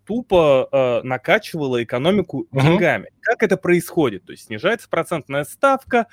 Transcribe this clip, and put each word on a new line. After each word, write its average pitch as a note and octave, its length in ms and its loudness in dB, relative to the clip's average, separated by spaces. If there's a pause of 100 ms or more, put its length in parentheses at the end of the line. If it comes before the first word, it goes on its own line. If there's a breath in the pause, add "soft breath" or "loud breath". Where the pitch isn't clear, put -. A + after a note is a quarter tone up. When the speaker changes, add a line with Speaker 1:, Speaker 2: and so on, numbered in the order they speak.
Speaker 1:
тупо, E3 680 2
а, B2+ 320 0
накачивала C3 800 -2
экономику C#3 680 -2
Speaker 2:
Мгм. C3+ 160 0
Speaker 1:
деньгами. D#3 460 2 (100)
Как A3+ 220 -2
это F#3+ 120 2
происходит? E3 680 -2
То - 60 -18
есть - 140 -20
снижается D3+ 440 -6
процентная D3+ 540 -6
ставка, - 680 -2